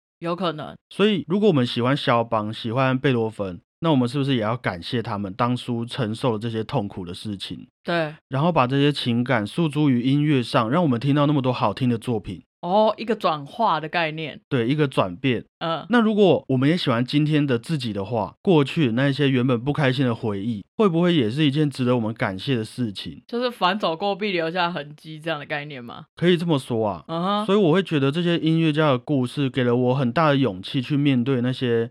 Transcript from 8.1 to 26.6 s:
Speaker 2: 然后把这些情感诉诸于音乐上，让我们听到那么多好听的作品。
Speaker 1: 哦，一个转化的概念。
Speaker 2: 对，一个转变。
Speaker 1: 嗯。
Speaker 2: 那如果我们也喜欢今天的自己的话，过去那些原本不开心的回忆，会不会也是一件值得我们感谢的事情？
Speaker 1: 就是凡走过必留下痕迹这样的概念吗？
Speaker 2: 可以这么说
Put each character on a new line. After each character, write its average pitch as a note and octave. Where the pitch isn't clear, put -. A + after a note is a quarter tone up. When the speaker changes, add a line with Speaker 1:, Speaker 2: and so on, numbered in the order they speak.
Speaker 2:
然 C#3
后 F3
把 C#3
这 C3+
些 C#3+
情 B2
感 A#2+
诉 E3
诸 D3
于 A#2+
音 C3+
乐 D3
上， A#2
让 D#3+
我 E3
们 A#2
听 C#3
到 D3
那 D3
么 C#3+
多 B2+
好 A#2
听 B2+
的 A#2+
作 A2
品。 F#2+
Speaker 1:
哦， G#3+
一 -
个 A3
转 D#3
化 F#3
的 D#3
概 E3
念。 D#3
Speaker 2:
对， A#2
一 C3+
个 D3
转 G2+
变。 A2+
Speaker 1:
嗯。 E3
Speaker 2:
那 A#3+
如 A3
果 G3
我 C3+
们 C3
也 E3+
喜 D3+
欢 A#2+
今 D3
天 D3
的 B2+
自 D3
己 A#2+
的 G2
话， G#2
过 D#3
去 C3
那 C3+
些 C#3
原 B2
本 B2
不 C#3
开 C#3
心 C3
的 B2
回 G2+
忆， A2
会 G#3+
不 E3
会 F3
也 A2+
是 D3+
一 C#3+
件 D3
值 B2+
得 B2
我 B2
们 A2
感 G#2
谢 B2
的 A2
事 A#2
情？ -
Speaker 1:
就 A#3
是 A#3+
凡 G3+
走 F3
过 G3+
必 G3+
留 E3
下 F3
痕 D3
迹 D#3
这 D#3+
样 D3+
的 C#3
概 D3
念 C#3
吗？ A#2
Speaker 2:
可 E3+
以 F3+
这 E3
么 D#3+
说 A#2